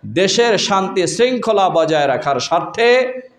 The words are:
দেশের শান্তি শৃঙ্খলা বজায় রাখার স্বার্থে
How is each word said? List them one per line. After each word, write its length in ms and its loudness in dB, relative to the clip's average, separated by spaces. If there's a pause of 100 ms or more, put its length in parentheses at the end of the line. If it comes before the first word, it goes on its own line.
দেশের 520 0
শান্তি 500 -2
শৃঙ্খলা 600 0
বজায় 380 2
রাখার 320 -2
স্বার্থে 800 0 (160)